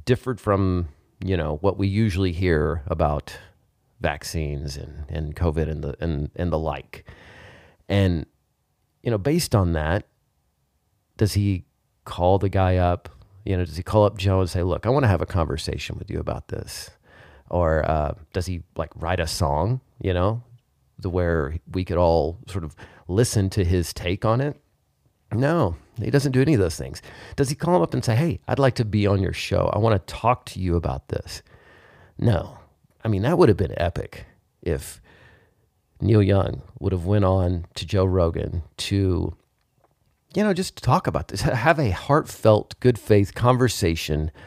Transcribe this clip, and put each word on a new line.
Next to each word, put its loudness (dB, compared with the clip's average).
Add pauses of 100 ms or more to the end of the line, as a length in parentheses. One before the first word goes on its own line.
differed -2
from, 0 (360)
you 0
know, -2
what 0
we 0
usually 0
hear 0
about -2 (640)
vaccines -6
and, -12
and -6
covid 0
and -6
the, -8
and, -4
and -2
the 0
like. -6 (840)
And, 2 (760)
you -2
know, 0
based 0
on 4
that, 0 (1120)
does 0
he 0 (400)
call 2
the -2
guy 2
up? 0 (360)
You -2
know, -2
does -8
he -6
call 4
up 2
Joe 2
and 0
say, -2
"Look, -2
I 2
wanna 4
have 4
a -2
conversation -4
with -12
you -6
about -8
this"? -12 (580)
Or, 2
uh, 0 (180)
does -4
he, -6 (140)
like, -6
write -2
a -2
song, 0 (200)
you -2
know, 0 (560)
the, -6
where 0 (140)
we -4
could -4
all 2 (100)
sort -8
of -12 (320)
listen 2
to 0
his 0
take -4
on 0
it? -6 (720)
No, 0 (240)
he -4
doesn't 0
do 2
any 2
of 4
those 0
things. -12 (340)
Does 0
he -6
call 2
him 2
up -2
and -2
say, 2
"Hey, 0
I'd 0
like 4
to 0
be 2
on 4
your 0
show. 0
I -2
wanna 4
talk -2
to -12
you 0
about -4
this"? -8 (760)
No. 0 (460)
I -2
mean, 0
that 0
would 8
have 4
been -2
epic -6 (360)
if -6 (1000)
Neil 4
Young 2 (180)
would -2
have -2
went 2
on 2 (100)
to -8
Joe 2
Rogan 0 (140)
to, 0 (1000)
you 0
know, 2
just -4
talk 2
about -2
this, -6
ha-, 0
have 4
a 2
heartfelt, 2
good 4
faith 4
conversation 2 (160)